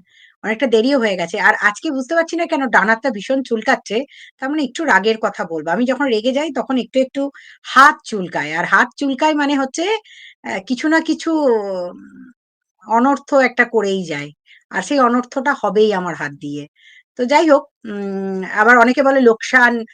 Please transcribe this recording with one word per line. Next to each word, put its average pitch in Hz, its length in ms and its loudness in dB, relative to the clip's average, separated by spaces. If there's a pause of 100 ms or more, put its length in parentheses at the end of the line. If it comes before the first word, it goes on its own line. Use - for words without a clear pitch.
(440)
অনেকটা 220 220 -2
দেরিও 240 320 2
হয়ে 208 180 0
গেছে। 220 240 -6
আর 202 140 4
আজকে 208 360 -4
বুঝতে 262 240 -4
পারছি 330 220 -2
না 339 100 -2
কেন 302 200 -2
ডানারটা 226 440 0
ভীষণ 247 320 -4
চুলকাচ্ছে, 233 540 -4 (400)
তার 269 140 -8
মানে 311 120 -2
একটু 262 220 -6
রাগের 220 340 2
কথা 214 260 -4
বলবো। 160 260 -8
আমি 214 140 0
যখন 262 200 -2
রেগে 240 280 0
যাই 294 200 -4
তখন 262 260 -4
একটু - 220 -4
একটু 262 220 -2 (440)
হাত 285 380 4
চুলকায়, 160 500 -6
আর 170 100 -2
হাত 202 320 2
চুলকায় 285 380 0
মানে 294 220 0
হচ্ছে, 269 280 -4 (580)
আহ, 202 240 -8
কিছু 254 220 -4
না 320 120 2
কিছু, 320 300 -4 (140)
উম, 196 480 -2 (920)
অনর্থ 269 480 0
একটা 247 300 2
করেই 202 400 0
যায়, 147 260 -8 (400)
আর 190 120 -4
সেই 285 160 0
অনর্থটা 247 540 0
হবেই 214 400 2
আমার 180 220 -4
হাত 147 180 -8
দিয়ে। 147 320 -10 (540)
তো 247 60 -2
যাই 294 240 4
হোক, 277 160 6 (200)
উম, 196 580 -6 (100)
আবার 226 260 6
অনেকে 247 240 4
বলে 269 180 4
লোকসান, 240 520 4 (220)